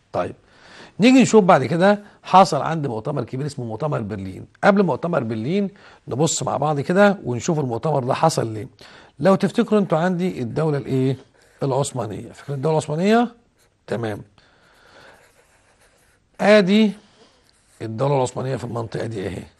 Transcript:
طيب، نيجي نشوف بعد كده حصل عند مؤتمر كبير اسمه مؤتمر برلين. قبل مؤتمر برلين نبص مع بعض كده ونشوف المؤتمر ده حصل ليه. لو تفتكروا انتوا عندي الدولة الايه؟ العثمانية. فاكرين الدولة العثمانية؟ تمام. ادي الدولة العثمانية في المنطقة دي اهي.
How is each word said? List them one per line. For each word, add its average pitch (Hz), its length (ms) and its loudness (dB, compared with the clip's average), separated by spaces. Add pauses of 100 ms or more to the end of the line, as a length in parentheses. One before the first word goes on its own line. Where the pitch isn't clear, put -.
(120)
طيب، 95 220 -4 (640)
نيجي 254 220 6
نشوف 208 220 6
بعد 160 200 6
كده 180 340 2 (240)
حصل 185 400 4
عند 147 240 -4
مؤتمر 123 380 -6
كبير 131 220 -8
اسمه 127 180 -10
مؤتمر 127 360 -6
برلين. 98 460 -10 (180)
قبل 202 180 4
مؤتمر 160 400 -2
برلين 135 480 -4 (380)
نبص 139 340 -2
مع 104 140 -4
بعض 147 240 -2
كده 202 440 2
ونشوف 123 340 -2
المؤتمر 131 460 -2
ده 127 100 -2
حصل 147 320 0
ليه. 110 220 -10 (500)
لو 185 160 4
تفتكروا 208 460 0
انتوا 170 180 0
عندي 180 440 -2
الدولة 143 360 -2
الايه؟ 131 380 -2 (460)
العثمانية. 117 720 -4
فاكرين - 240 -12
الدولة 156 220 -2
العثمانية؟ 208 500 0 (580)
تمام. 107 360 -6 (2250)
ادي 202 520 4 (880)
الدولة 120 340 -2
العثمانية 127 400 -2
في 107 80 -8
المنطقة 113 420 -8
دي 104 200 -8
اهي. 95 160 -8 (180)